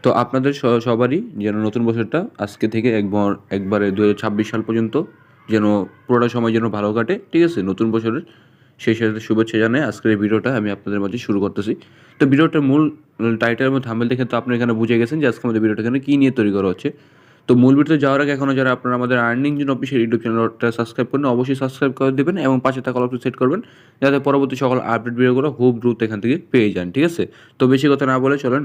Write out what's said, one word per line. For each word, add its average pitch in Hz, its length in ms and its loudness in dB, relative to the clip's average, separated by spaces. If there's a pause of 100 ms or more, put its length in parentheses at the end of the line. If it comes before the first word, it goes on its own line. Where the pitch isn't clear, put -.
তো 127 100 2
আপনাদের 131 400 0
স-, 120 280 2
সবারই 123 380 0 (180)
যেন 104 180 -2 (120)
নতুন 117 200 -2
বছরটা 113 320 0 (200)
আজকে 104 300 -4
থেকে 113 200 2 (100)
একবার, 101 320 0 (200)
একবারে 101 400 0
দুই 104 140 0
হাজার 104 180 2
ছাব্বিশ 107 260 -2
সাল 110 140 -4
পর্যন্ত 113 320 -2 (540)
যেন 107 160 2 (420)
পুরোটা 120 220 2
সময় 117 240 -2
যেন 117 160 0
ভালো 104 240 -2
কাটে, 117 220 -2 (180)
ঠিক 165 160 2
আছে? 170 140 -4
নতুন 95 280 -2
বছরের 113 320 -2 (580)
সেই 113 140 0
সাথে 110 260 -2
শুভেচ্ছা 113 380 0
জানাই 117 240 2
আজকের 110 280 -2
এই 104 120 2
ভিডিওটা 107 340 0
আমি 107 140 -2
আপনাদের 101 300 -6
মাঝে 101 180 -4
শুরু 104 220 -2
করতেছি। 98 320 -4 (480)
তো - 60 6
ভিডিওটার 156 360 2
মূল 139 200 4 (580)
টাইটেল 117 300 0
এবং 135 160 0
থাম্বনেল 117 240 -2
দেখে 127 140 0
তো 120 120 -6
আপনি 123 180 -4
এখানে 120 260 0
বুঝে 117 180 2
গেছেন 120 240 0
যে 135 60 0
আজকে - 160 -4
আমাদের 113 180 0
ভিডিওটা 107 220 0
এখানে 123 220 -2
কী 143 100 0
নিয়ে 135 220 4
তৈরি 104 180 2
করা 95 160 0
হচ্ছে। 143 180 -6 (580)
তো 123 60 6
মূল 127 220 6
ভিডিওতে 151 280 2
যাওয়ার 139 180 2
আগে 143 100 0
এখনও 139 220 -2
যারা 131 180 2
আপনারা 123 280 -2
আমাদের 123 180 0
আর্নিং 123 400 0
জোন 139 180 -2
অফিসিয়াল 131 260 -2
YouTube 113 220 -2
চ্যানেলটা 113 480 -2
সাবস্ক্রাইব 117 380 -4
করেন, 143 140 -2
অবশ্যই 127 380 0
সাবস্ক্রাইব 131 360 -2
করে 135 200 2
দেবেন 170 180 0 (100)
এবং 131 180 2
পাশে 131 160 0
থাকা 123 180 -4
all 123 80 0
option 123 160 -6
সেট 123 140 -4
করবেন 143 240 0 (420)
যাতে 139 180 4
পরবর্তী 139 360 0
সকল 127 220 0 (160)
আপডেট 117 200 -4
ভিডিওগুলো 127 340 2 (100)
খুব 127 220 4
দ্রুত 120 220 0
এখান 110 180 -2
থেকে 123 160 0 (140)
পেয়ে 113 240 4
যান, 90 200 -4
ঠিক 139 100 2
আছে? 170 180 -2 (360)
তো - 80 2
বেশি 131 220 4
কথা 139 180 2
না 131 120 2
বলে 135 200 2
চলেন 139 260 -2